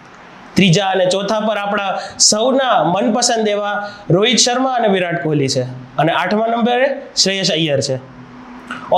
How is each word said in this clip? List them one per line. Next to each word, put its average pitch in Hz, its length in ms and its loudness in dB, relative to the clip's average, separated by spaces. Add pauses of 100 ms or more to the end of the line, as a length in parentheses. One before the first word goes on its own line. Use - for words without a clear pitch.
(560)
ત્રીજા 190 400 4
અને 185 180 2
ચોથા 202 340 -2
પર 208 140 -2
આપણા 202 280 -2 (380)
સૌના 240 480 2 (160)
મનપસંદ 220 640 0
એવા 208 200 -2 (440)
રોહિત 220 260 2
શર્મા 254 380 0
અને 220 120 2
વિરાટ 175 300 -2
કોહલી 143 320 0
છે 127 100 0 (320)
અને 156 220 2
આઠમા 214 320 0
નંબરે 240 340 2 (300)
શ્રેયસ 190 400 0
અય્યર 151 320 0
છે. 131 120 -4 (960)